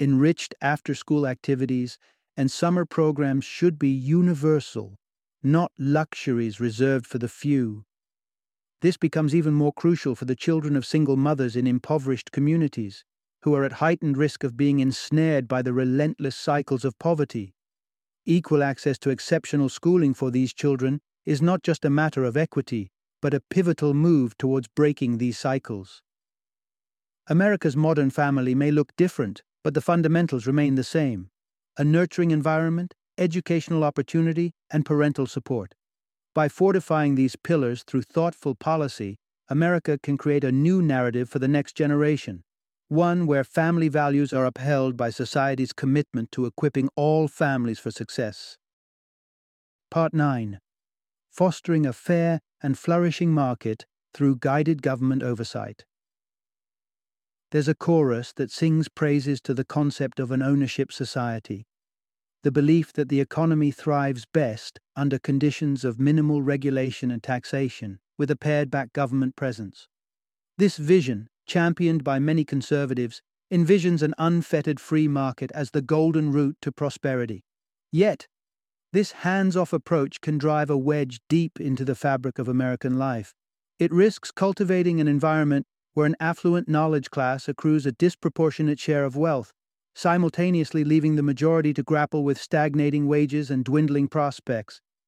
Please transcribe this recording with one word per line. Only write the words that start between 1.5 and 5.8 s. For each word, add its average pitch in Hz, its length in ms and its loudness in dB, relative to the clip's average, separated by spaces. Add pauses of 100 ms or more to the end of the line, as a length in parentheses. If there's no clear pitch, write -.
and 135 140 2
summer 175 340 0
programs 143 600 0
should 170 340 0
be 139 120 2
universal, 143 1080 0 (460)
not 160 360 2
luxuries 135 800 -2